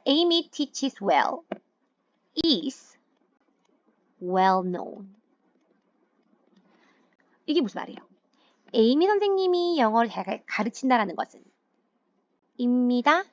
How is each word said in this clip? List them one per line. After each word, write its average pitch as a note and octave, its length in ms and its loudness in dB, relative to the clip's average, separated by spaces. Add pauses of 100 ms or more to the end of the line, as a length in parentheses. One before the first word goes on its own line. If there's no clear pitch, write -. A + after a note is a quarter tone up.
Amy E4+ 420 0
teaches - 540 -6
well - 360 0 (1080)
is C4 520 -4 (1200)
well F#3 420 2
known. F#3 520 -8 (2250)
이게 D#4 160 0
무슨 G#3+ 200 -4
말이에요? - 180 -14 (760)
에이미 B3+ 340 4
선생님이 F#4+ 720 0
영어를 A3+ 300 2
잘 F#3+ 160 -10
가-, - 200 -8
가르친다라는 A3 680 -2
것은 - 280 -10 (1120)
입니다. B3 760 2